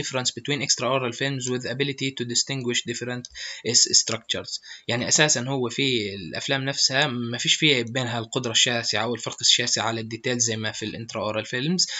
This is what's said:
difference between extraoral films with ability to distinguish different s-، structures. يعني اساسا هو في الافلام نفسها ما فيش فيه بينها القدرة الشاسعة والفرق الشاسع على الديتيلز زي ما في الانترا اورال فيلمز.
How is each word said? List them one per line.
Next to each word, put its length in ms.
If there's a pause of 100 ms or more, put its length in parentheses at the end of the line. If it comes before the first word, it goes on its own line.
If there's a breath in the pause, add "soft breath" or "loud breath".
difference 280
between 320
extraoral 500
films 380
with 200
ability 400 (100)
to 40
distinguish 560 (100)
different 320 (460 loud breath)
s-، 340
structures. 580 (280 loud breath)
يعني 200
اساسا 320
هو 280
في 460
الافلام 500
نفسها 420
ما 320
فيش 160
فيه 280
بينها 360
القدرة 320
الشاسعة 560
والفرق 340
الشاسع 420
على 180
الديتيلز 440
زي 120
ما 160
في 120
الانترا 380
اورال 240
فيلمز. 400 (140 loud breath)